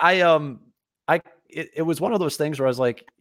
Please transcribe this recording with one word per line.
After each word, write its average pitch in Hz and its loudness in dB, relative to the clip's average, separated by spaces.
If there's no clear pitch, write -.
I, 180 4
um, 151 2
I, 156 2
it, 147 -10
it 156 -4
was 160 -2
one 220 -2
of 208 0
those 156 -4
things 151 -4
where 131 0
I - 2
was 123 -2
like, 123 -2